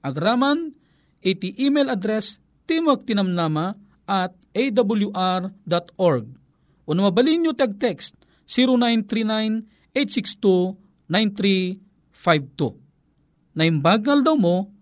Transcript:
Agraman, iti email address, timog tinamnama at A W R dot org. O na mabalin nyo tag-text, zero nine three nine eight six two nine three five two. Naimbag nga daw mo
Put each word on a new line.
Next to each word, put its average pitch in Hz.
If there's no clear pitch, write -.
Agraman, 247
iti 190
email 277
address, 208
timog 320
tinamnama 175
at 185
A -
W 208
R 185
dot 175
org. 135
O 160
na 196
mabalin 285
nyo 320
tag-text, 226
zero 254
nine 233
three 226
nine 220
eight 285
six -
two 185
nine 208
three 190
five 156
two. 135
Naimbag 165
nga 285
daw 311
mo 190